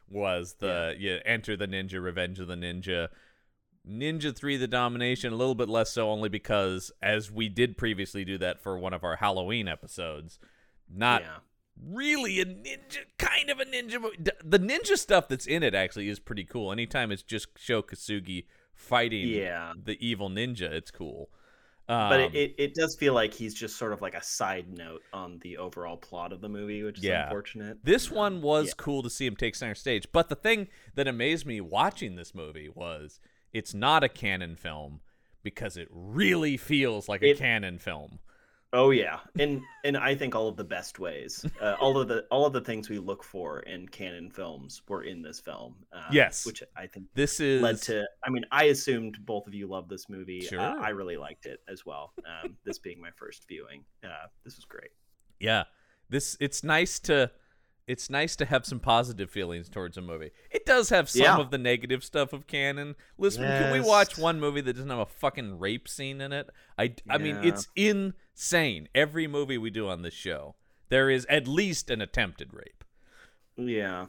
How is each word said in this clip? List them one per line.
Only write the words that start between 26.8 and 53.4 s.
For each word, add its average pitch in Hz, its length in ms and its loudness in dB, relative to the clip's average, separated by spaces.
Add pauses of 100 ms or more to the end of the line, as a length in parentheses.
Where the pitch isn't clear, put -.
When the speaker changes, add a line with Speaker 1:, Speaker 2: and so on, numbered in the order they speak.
Speaker 2:
which 104 160 -6
is 95 60 -4
Speaker 1:
Yeah. 87 200 2
Speaker 2:
unfortunate. 104 580 -8
Speaker 1:
This 214 280 4
Speaker 2:
Um, 330 60 -8
Speaker 1:
one 196 260 0
was 151 240 4
Speaker 2:
yeah. - 100 -4
Speaker 1:
cool 139 260 -4
to 120 60 -8
see - 160 -4
him 113 100 -2
take 113 200 -2
center 110 200 -8
stage. 110 380 -2
But 165 160 6
the 147 80 -4
thing 214 320 2 (260)
that 135 140 2
amazed 143 380 0
me 110 160 -4
watching 101 540 0
this 87 180 -14
movie 78 340 -12
was 78 500 -10 (320)
it's - 220 -6
not 139 320 4
a 131 60 4
canon 92 460 -4
film 76 440 -10 (420)
because 104 360 -8
it 82 120 -12
really 147 680 2
feels 131 500 2
like 101 140 0
a 143 80 10
Speaker 2:
It 143 80 6
Speaker 1:
canon 107 400 0
film. 73 400 -8 (560)
Speaker 2:
Oh 131 160 8
yeah, 90 300 4 (180)
and, 143 240 2 (200)
and 143 140 2
I 131 180 2
think 139 200 -2
all 110 120 0
of 95 120 -4
the 104 60 -8
best 90 340 -8
ways, 80 480 -8 (160)
uh, 104 180 2
all 135 180 4
of 127 100 2
the, 113 220 -2
all 139 140 4
of 143 80 4
the 127 80 -2
things 110 300 -6
we 107 80 -6
look 98 260 -8
for 80 360 -8
in 90 280 -12
canon 90 420 -12
films 73 560 -12
were 98 180 -6
in 87 180 -10
this 78 180 -14
film. 62 340 -12 (160)
Um, 87 200 -14
Speaker 1:
Yes. 139 340 4
Speaker 2:
which - 180 -8 (140)
I 90 100 -12
think 95 280 -18
Speaker 1:
This 143 260 0
Speaker 2:
led 127 360 4
Speaker 1:
is - 100 -8
Speaker 2:
to. 104 200 -2 (160)
I 127 60 -4
mean, 123 240 -2
I 147 120 8
assumed 117 600 2
both 104 220 -4
of 101 80 -12
you 101 140 -8
love 92 200 -8
this 95 220 -14
movie. 92 360 -10
Uh, 85 40 -10
Speaker 1:
Sure. 92 100 -4
Speaker 2:
I 98 300 -2
really 92 260 -6
liked 73 300 -12
it 65 200 -12
as 95 200 -16
well. 73 260 -12 (320)
Um, - 200 -16
this - 140 -8
being 87 220 -14
my 85 120 -16
first - 360 -18